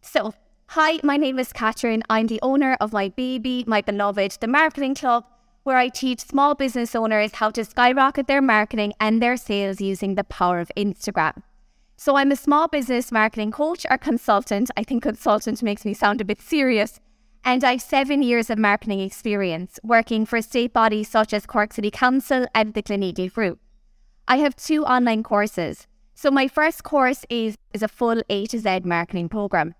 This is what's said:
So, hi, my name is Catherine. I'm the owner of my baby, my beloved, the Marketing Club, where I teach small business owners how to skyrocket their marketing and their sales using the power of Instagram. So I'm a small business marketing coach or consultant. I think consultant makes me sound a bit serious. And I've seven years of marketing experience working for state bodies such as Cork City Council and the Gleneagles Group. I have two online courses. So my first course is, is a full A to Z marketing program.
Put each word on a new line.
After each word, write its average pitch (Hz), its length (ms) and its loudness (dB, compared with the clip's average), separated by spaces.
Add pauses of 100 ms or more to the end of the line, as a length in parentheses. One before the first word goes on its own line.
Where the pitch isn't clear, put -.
So, - 340 -4 (320)
hi, 320 380 0
my 285 120 4
name 269 220 0
is 247 140 -4
Catherine. 226 580 -2
I'm 220 160 2
the 220 160 -2
owner 269 380 2
of 214 120 -2
my 196 160 0
baby, 254 600 -4
my 214 140 2
beloved, 202 580 -2
the 226 80 -4
Marketing 277 480 0
Club, 240 280 0 (380)
where 262 140 0
I 254 120 4
teach 254 320 -4
small 285 340 2
business 254 400 -4
owners 220 400 0
how 220 160 0
to 220 140 -6
skyrocket 262 640 2
their 277 160 2
marketing 214 560 0
and 220 220 2
their 240 160 0
sales 202 440 -4
using 196 340 -4
the 202 100 -2
power 180 360 0
of 170 160 -8
Instagram. 190 680 -4 (540)
So 277 200 2
I'm 277 160 4
a 277 40 2
small 302 320 2
business 254 440 -2
marketing 220 380 0
coach 311 400 -4
or 262 80 2
consultant. 220 760 0
I 208 60 -2
think 240 200 -2
consultant 214 600 0
makes 208 220 -4
me 214 100 -2
sound 214 260 0
a 208 40 -2
bit 202 160 -4
serious. 254 600 0 (440)
And 254 200 2
I've 254 180 2
seven 277 400 0
years 240 280 0
of 220 80 -2
marketing 208 420 0
experience 190 840 -4
working 226 420 2
for 233 160 -2
state 240 320 -2
bodies 214 360 2
such 220 240 2
as 208 140 -2
Cork 214 260 -2
City 208 180 -2
Council 254 640 0
and 220 200 0
the 208 80 -4
Gleneagles 190 500 -4
Group. 196 260 -2 (680)
I 254 120 4
have 294 180 2
two 311 280 -2
online 240 380 2
courses. 202 640 -2 (280)
So - 160 0
my 269 160 4
first 311 360 0
course 262 460 0
is, 226 280 -4 (180)
is 202 80 -4
a 220 60 -2
full 226 400 -2
A 208 180 -4
to 233 120 -6
Z 190 260 0
marketing 170 440 -4
program. 175 520 -2